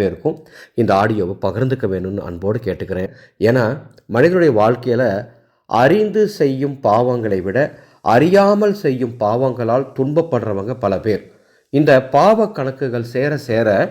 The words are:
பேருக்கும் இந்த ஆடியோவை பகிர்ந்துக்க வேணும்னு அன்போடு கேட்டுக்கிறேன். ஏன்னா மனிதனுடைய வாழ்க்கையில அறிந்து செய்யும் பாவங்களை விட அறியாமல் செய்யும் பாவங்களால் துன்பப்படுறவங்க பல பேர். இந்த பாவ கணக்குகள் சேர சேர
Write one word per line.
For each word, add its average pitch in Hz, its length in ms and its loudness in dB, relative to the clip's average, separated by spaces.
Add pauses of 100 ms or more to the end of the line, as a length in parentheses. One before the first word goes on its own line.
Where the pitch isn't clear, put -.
பேருக்கும் 101 400 -4 (340)
இந்த 107 180 2 (100)
ஆடியோவை 101 420 -2
பகிர்ந்துக்க 110 480 -2
வேணும்னு 95 380 -6
அன்போடு 104 360 -4
கேட்டுக்கிறேன். 92 460 -6 (360)
ஏன்னா 123 180 2 (500)
மனிதனுடைய 165 360 4 (100)
வாழ்க்கையில 123 420 0 (640)
அறிந்து 196 520 2 (160)
செய்யும் 139 360 -2 (120)
பாவங்களை 110 580 0
விட 98 140 -4 (560)
அறியாமல் 196 680 4
செய்யும் 127 400 -2
பாவங்களால் 120 640 0 (120)
துன்பப்படுறவங்க 127 840 -2
பல 101 120 0 (120)
பேர். 101 160 0 (520)
இந்த 147 180 2 (240)
பாவ 208 320 4 (100)
கணக்குகள் 131 540 -6
சேர 139 200 -2 (140)
சேர 113 220 0 (240)